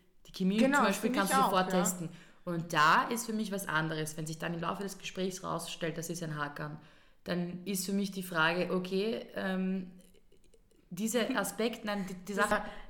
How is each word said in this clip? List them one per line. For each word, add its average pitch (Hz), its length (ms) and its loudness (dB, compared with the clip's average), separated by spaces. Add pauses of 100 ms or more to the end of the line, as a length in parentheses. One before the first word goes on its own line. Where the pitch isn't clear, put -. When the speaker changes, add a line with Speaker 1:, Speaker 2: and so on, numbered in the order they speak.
(280)
Speaker 1:
die - 40 -20
Chemie 190 260 2
Speaker 2:
Genau, 277 200 6
Speaker 1:
zum 254 80 6
Speaker 2:
das 196 100 2
Speaker 1:
Beispiel 226 140 -2
Speaker 2:
find 254 80 0
Speaker 1:
kannst - 160 2
Speaker 2:
ich 269 40 6
Speaker 1:
du 269 60 6
Speaker 2:
auch, 220 60 4
Speaker 1:
sofort 185 240 4
Speaker 2:
ja. 180 80 6
Speaker 1:
testen. 160 280 0 (360)
Und 170 260 -4
da 165 380 8
ist 226 160 -2
für 220 80 -4
mich 214 180 -2
was 190 160 -4
anderes. 156 480 -2
Wenn 156 120 -6
sich 156 100 -6
dann 170 160 -4
im 165 80 -4
Laufe 190 220 -4
des 190 160 -8
Gesprächs 185 440 -4
rausstellt, 165 540 -4
das 165 140 -8
ist 170 120 -6
ein 151 140 -6
Hakan, 147 400 -6 (480)
dann 175 400 -2
ist 196 220 -2
für 202 60 0
mich 196 180 0
die 190 120 -6
Frage, 175 480 2
okay, 190 540 0 (100)
ähm, 185 560 -2 (1000)
dieser 220 380 0
Speaker 2:
<laughs> 262 80 0
Speaker 1:
Aspekt, 220 480 -2
nein, 202 220 -2
die, - 60 -8
die 202 220 -8
Speaker 2:
Das 208 140 2
Speaker 1:
Sache, 208 120 2 (280)